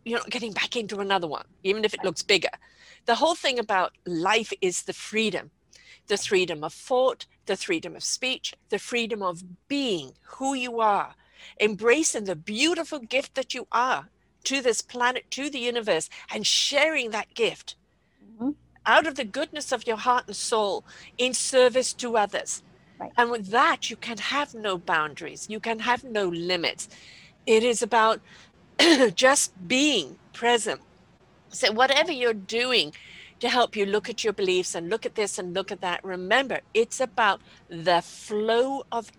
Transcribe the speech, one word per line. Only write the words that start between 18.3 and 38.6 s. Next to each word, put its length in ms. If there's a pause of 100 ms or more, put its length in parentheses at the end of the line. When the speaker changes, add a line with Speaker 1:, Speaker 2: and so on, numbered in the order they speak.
Speaker 1:
out 200
of 100
the 80
goodness 480
of 140
your 120
heart 280
and 100
soul 480 (340)
in 160
service 600
to 220
others. 460 (360)
Speaker 2:
Right. 180
Speaker 1:
And 140
with 200
that, 400
you 60
can 220
have 360
no 240
boundaries. 680
You 120
can 200
have 240
no 240
limits. 600 (580)
It 180
is 180
about 380 (580)
<clears throat> 360
just 380 (160)
being 500 (140)
present. 480 (680)
So 220
whatever 400
you're 220
doing 600 (460)
to 100
help 260
you 100
look 220
at 160
your 100
beliefs 400
and 160
look 160
at 100
this 220
and 160
look 180
at 100
that, 220
remember, 560 (140)
it's 260
about 420 (260)
the 340
flow 800 (100)